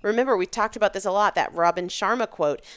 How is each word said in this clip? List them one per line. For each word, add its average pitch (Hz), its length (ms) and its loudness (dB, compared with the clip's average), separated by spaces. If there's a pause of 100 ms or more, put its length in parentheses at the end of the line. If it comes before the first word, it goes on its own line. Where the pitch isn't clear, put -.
Remember, 233 340 2
we've 180 160 -2
talked 220 240 -2
about 214 160 2
this 196 140 -6
a 190 60 0
lot, 202 240 2
that - 180 0
Robin 170 340 2
Sharma 214 420 -2
quote, 147 320 -2 (160)